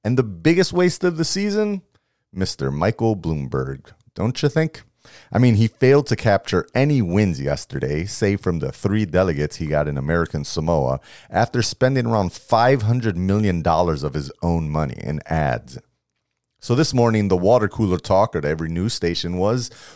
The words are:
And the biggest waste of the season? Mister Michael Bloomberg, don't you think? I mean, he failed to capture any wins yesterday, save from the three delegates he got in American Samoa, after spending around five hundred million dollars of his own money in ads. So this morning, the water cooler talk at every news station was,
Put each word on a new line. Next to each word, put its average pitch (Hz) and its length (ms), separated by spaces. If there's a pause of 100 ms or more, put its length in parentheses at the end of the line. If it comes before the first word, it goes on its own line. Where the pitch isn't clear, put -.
And 120 140
the 127 60
biggest 131 500
waste 180 320
of 175 100
the 160 80
season? 202 600 (500)
Mister 90 380
Michael 107 440
Bloomberg, 69 760 (240)
don't 110 280
you 143 60
think? 160 340 (480)
I - 60
mean, 123 160
he 110 140
failed 139 400
to 113 80
capture 98 580
any 139 260
wins 90 400
yesterday, 73 640
save 101 360
from 87 160
the 69 140
three 104 340
delegates 78 520
he 80 100
got 76 200
in 71 120
American 78 440
Samoa, 71 560 (300)
after 117 320
spending 127 460
around 104 260
five 120 480
hundred 113 340
million 95 460
dollars 82 400
of 73 140
his 71 160 (100)
own 82 260
money 76 360
in 76 240
ads. 69 500 (840)
So - 140
this 151 180
morning, 113 360
the 92 100
water 107 300
cooler 92 320
talk 101 360
at 76 100
every 80 220
news 87 280
station 87 420
was, 113 320 (260)